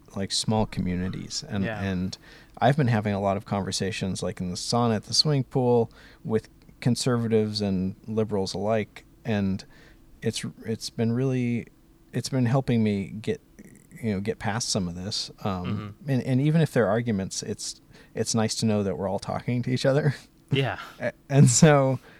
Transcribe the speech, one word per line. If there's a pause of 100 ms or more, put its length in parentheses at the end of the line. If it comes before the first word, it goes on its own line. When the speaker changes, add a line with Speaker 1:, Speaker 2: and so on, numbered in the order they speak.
(160)
Speaker 1:
like,
small
communities,
and,
Speaker 2:
Yeah.
Speaker 1:
and (440)
I've
been
having
a
lot
of
conversations,
like,
in
the
sauna
at
the
swimming
pool (320)
with (320)
conservatives
and (140)
liberals
alike, (200)
and (580)
it's, (200)
it's
been
really, (460)
it's
been
helping
me
get, (640)
you
know,
get
past
some
of
this. (140)
Um, (100)
Speaker 2:
Mm-hmm.
Speaker 1:
and,
and
even
if
they're
arguments,
it's, (340)
it's
nice
to
know
that
we're
all
talking
to
each
other.
<laughs> (280)
Speaker 2:
Yeah. (220)
Speaker 1:
A-, (160)
and
so (220)